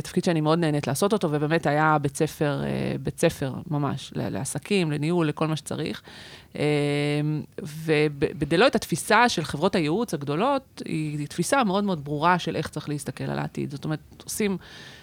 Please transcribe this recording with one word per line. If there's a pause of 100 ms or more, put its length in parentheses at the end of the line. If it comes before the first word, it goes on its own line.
תפקיד
שאני
מאוד
נהנית
לעשות
אותו,
ובאמת
היה
בית
ספר,
אה, (340)
בית
ספר (180)
ממש,
ל-,
לעסקים,
לניהול,
לכל
מה
שצריך. (560)
אה, (1000)
ובדלויט
התפיסה
של
חברות
הייעוץ
הגדולות,
היא,
היא
תפיסה
מאוד
מאוד
ברורה
של
איך
צריך
להסתכל
על
העתיד.
זאת
אומרת, (240)
עושים (440)